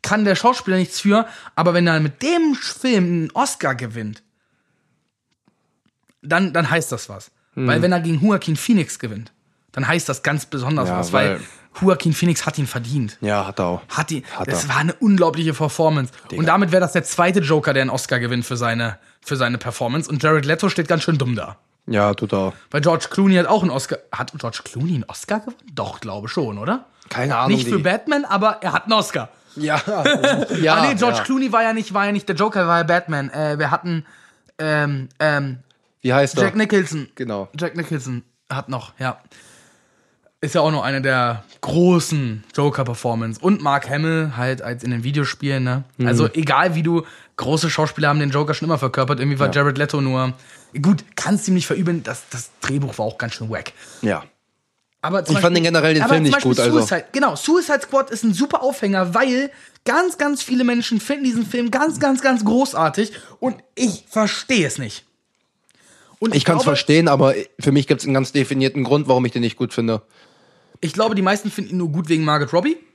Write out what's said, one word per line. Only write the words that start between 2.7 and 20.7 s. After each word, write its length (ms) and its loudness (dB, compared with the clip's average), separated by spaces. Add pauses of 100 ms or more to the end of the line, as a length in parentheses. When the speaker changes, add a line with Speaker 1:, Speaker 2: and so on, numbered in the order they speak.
Speaker 1:
einen 280 -2
Oscar 420 -2
gewinnt, 480 -10 (2000)
dann, 320 0
dann 160 0
heißt 220 -2
das 180 -8
was. 220 -18 (220)
Speaker 2:
Hm. 140 -2
Speaker 1:
Weil 140 2
wenn 100 2
er 80 2
gegen 260 0
Joaquin 300 2
Phoenix 440 0
gewinnt, 320 -10 (400)
dann 160 -4
heißt 220 0
das 140 -6
ganz 220 -2
besonders 440 -2
Speaker 2:
Ja, 100 -2
Speaker 1:
was, 140 -4
weil 220 2
Speaker 2:
weil 60 -12 (400)
Speaker 1:
Joaquin 320 2
Phoenix 320 0
hat 140 -4
ihn 80 -2
verdient. 540 -6
Speaker 2:
Ja, 260 -2
hat 120 -8
er 60 0
auch. 240 -4
Speaker 1:
Hat 220 -4
ihn, 120 -6 (120)
Speaker 2:
Hat 120 -8
Speaker 1:
das 180 -4
Speaker 2:
er. 40 -6
Speaker 1:
war 80 -2
eine 160 0
unglaubliche 600 2
Performance. 600 0 (160)
Speaker 2:
Digga. 100 -6
Speaker 1:
Und 60 2
damit 260 4
wäre 100 4
das 120 0
der 100 0
zweite 360 2
Joker, 340 2
der 80 2
einen 80 0
Oscar 300 -2
gewinnt 260 -2
für 120 -6
seine, 420 -4 (220)
für 140 -6
seine 220 0
Performance. 520 -4
Und 120 -2
Jared 240 2
Leto 240 0
steht 180 -2